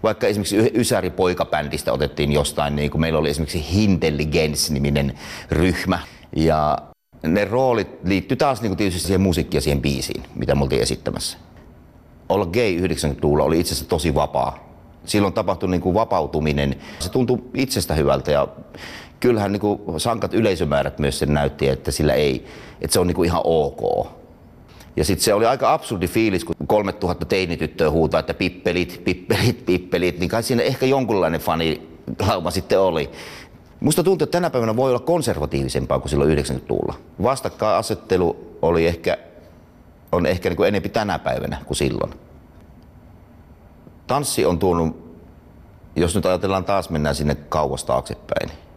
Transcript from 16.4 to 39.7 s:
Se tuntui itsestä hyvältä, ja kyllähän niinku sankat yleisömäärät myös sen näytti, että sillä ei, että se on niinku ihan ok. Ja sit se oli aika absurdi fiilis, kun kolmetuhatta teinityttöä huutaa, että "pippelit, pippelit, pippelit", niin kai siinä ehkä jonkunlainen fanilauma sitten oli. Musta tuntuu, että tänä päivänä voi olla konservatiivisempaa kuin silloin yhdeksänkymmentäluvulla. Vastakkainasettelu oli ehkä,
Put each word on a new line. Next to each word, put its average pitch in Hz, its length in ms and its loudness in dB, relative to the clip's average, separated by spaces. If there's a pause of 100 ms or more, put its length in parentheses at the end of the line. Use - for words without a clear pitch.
Se - 120 -8
tuntui 123 280 2 (140)
itsestä 131 400 -2
hyvältä, 69 380 2
ja 71 160 4 (720)
kyllähän 107 320 2
niinku 101 460 -2
sankat 113 360 -2
yleisömäärät 80 680 2
myös 71 200 0
sen 73 140 4
näytti, 71 360 2
että 67 220 -2
sillä 73 220 2
ei, 67 320 2 (360)
että 80 120 -4
se 98 60 2
on 90 80 2
niinku 87 160 0
ihan 85 200 0
ok. 69 640 0 (880)
Ja - 100 2
sit 90 140 0
se 107 140 2
oli 104 120 4
aika 123 280 2
absurdi 98 340 -2
fiilis, 104 380 2
kun 82 100 -6 (120)
kolmetuhatta 95 580 0
teinityttöä 82 640 0
huutaa, 80 300 2
että 80 140 -4
"pippelit, 87 720 -2
pippelit, - 600 -2
pippelit", 90 540 0
niin 87 100 -2
kai 113 140 0
siinä 117 200 0
ehkä 127 220 0
jonkunlainen 104 560 2
fanilauma 85 1080 -2
sitten 95 280 0
oli. 82 320 2 (680)
Musta 156 240 2
tuntuu, 165 220 4
että 170 120 -2
tänä 175 120 0
päivänä 113 260 0
voi 131 140 2
olla 123 100 2
konservatiivisempaa 71 1000 0
kuin 71 100 -8
silloin 71 220 2
yhdeksänkymmentäluvulla. 65 600 -2 (300)
Vastakkainasettelu 104 1400 0
oli 82 260 4
ehkä, 85 300 0 (920)